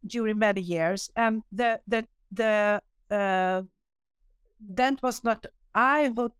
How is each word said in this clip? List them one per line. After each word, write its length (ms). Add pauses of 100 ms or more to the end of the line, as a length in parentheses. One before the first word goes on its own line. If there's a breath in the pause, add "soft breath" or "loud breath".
during 320
many 220
years. 560
And 340
the, 380
the, 180 (240)
the, 500 (300)
uh, 520 (1080)
that 320
was 220
not 220 (280)
I 400
who 260